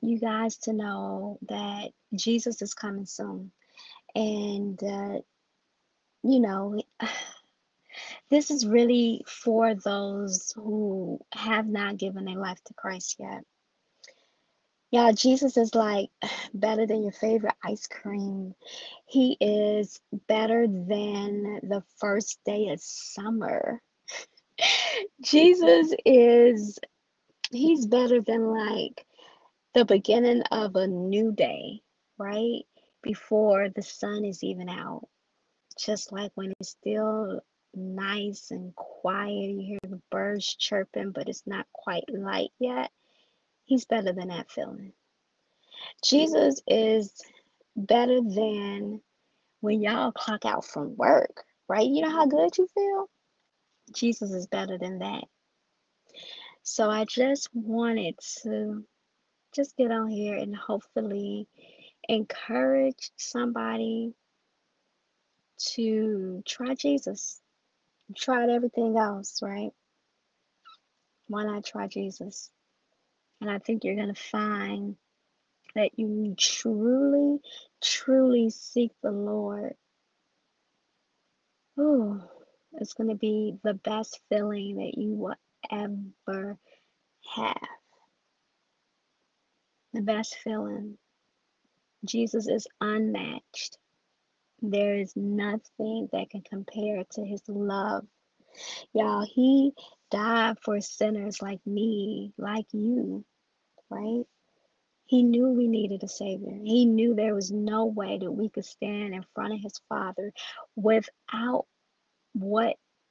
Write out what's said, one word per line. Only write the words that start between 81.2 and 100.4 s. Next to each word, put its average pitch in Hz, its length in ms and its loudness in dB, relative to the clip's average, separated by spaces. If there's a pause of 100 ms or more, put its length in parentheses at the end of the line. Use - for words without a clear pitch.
Ooh, 226 420 2 (520)
it's 220 200 -10
gonna 220 220 -2
be 214 480 -2
the 208 120 -2
best 214 440 -6 (100)
feeling 208 480 -2
that - 200 -8
you 214 160 -4
will 208 220 -6 (360)
ever 202 840 -8 (800)
have. - 320 -4 (2250)
The 226 80 -4
best 214 360 -2
feeling. 208 600 -8 (1080)
Jesus 226 420 -2
is 208 200 -2 (140)
unmatched. 214 960 -6 (840)
There 202 340 0
is 196 200 -4
nothing 208 960 -4
that 196 200 -4
can 196 100 -10
compare 202 720 -8
to 220 120 -8
his 202 240 -8
love. 202 600 -4 (840)
Y'all, 214 300 2
he 269 500 6 (360)
died 220 520 2